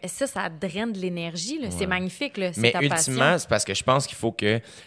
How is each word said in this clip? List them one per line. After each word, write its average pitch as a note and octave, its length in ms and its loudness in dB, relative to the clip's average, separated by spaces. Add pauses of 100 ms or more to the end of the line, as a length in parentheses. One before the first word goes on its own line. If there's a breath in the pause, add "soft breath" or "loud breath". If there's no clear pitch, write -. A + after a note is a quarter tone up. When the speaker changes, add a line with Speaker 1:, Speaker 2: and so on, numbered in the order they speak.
Speaker 1:
un... - 20 -8
Ça, C4+ 200 -4
ça F#3+ 240 -4
draine F#3+ 420 -4
de G3 60 -6
l'énergie, F3 600 -4
là. A3+ 120 -4
C'est F3+ 100 -4
Speaker 2:
Ouais. G3 60 0
Speaker 1:
magnifique, F#3 500 -2
là. F#3 160 -2
C'est A2 80 -4
Speaker 2:
Mais A#2 120 6
Speaker 1:
ta - 100 0
Speaker 2:
ultimement, C#3+ 380 2
Speaker 1:
passion. D#3 180 6
Speaker 2:
c'est - 100 -6
parce G#2+ 160 4
que G2 80 -4
je - 100 -2
pense C3+ 240 4
qu'il - 120 -12
faut A2+ 140 0
que G#2+ 280 2 (260 loud breath)